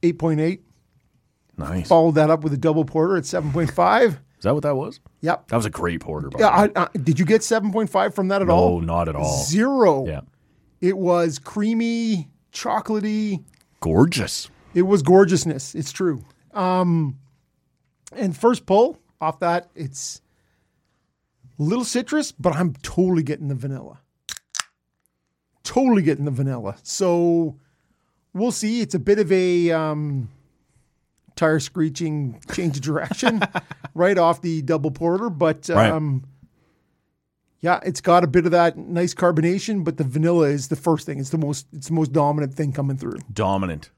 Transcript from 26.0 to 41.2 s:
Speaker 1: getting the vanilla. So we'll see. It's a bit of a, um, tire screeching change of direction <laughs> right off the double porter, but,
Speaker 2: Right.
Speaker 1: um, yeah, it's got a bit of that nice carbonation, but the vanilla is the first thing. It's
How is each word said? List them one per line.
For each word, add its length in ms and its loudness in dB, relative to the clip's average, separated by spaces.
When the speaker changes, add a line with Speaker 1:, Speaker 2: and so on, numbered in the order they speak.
Speaker 1:
getting 240 0
the 60 -2
vanilla. 520 -4
So 760 0
we'll 180 -2
see. 300 -4
It's 140 -6
a 40 0
bit 200 2
of 120 0
a, 400 2
um, 580 -4
tire 240 2
screeching 800 -4
change 240 -2
of 60 -6
direction 580 -2
<laughs> 240 -18
right 240 2
off 240 2
the 220 -4
double 280 -2
porter, 380 -2
but, 400 -2
Speaker 2:
Right. 220 4
Speaker 1:
um, 320 -2
yeah, 240 0
it's 180 -6
got 220 6
a 40 0
bit 180 4
of 80 2
that 240 4
nice 360 -4
carbonation, 680 0
but 140 -4
the 60 -2
vanilla 440 2
is 220 -2
the 60 -2
first 300 0
thing. 140 -10
It's 120 -8